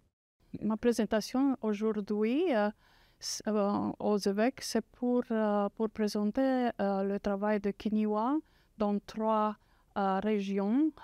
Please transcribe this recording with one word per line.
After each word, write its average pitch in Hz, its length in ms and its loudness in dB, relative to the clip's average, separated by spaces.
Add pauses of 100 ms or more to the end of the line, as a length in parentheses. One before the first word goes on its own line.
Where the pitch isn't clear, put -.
(640)
Ma 214 140 -2
présentation 240 840 0
aujourd'hui, 214 920 0
euh, 208 160 2 (500)
s-, - 260 -8
euh, 208 520 0
aux 208 200 0
évêques, 208 420 0
c'est - 240 -2
pour, 247 460 -2
euh, 208 460 0
pour 220 120 -2
présenter, 226 880 0
euh, 196 260 0
le 196 140 -2
travail 208 420 0
de 202 100 0
Kiniwa 214 640 0 (400)
dans 208 220 0
trois, 214 580 0 (400)
euh, 190 260 2
régions, 208 680 2 (140)